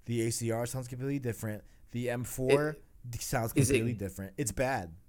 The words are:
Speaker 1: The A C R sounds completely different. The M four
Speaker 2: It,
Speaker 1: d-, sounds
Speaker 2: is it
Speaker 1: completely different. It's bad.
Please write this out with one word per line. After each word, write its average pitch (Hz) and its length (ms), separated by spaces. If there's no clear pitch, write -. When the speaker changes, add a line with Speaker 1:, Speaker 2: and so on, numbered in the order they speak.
Speaker 1:
The 117 220
A 120 40
C 117 220
R 117 140
sounds 127 200
completely 131 320
different. 110 460
The 120 200
M 123 120
four 135 480
Speaker 2:
It, 156 120
Speaker 1:
d-, 117 80
sounds 113 380
Speaker 2:
is 131 140
it 139 40
Speaker 1:
completely 117 240
different. 95 380
It's 143 160
bad. 123 400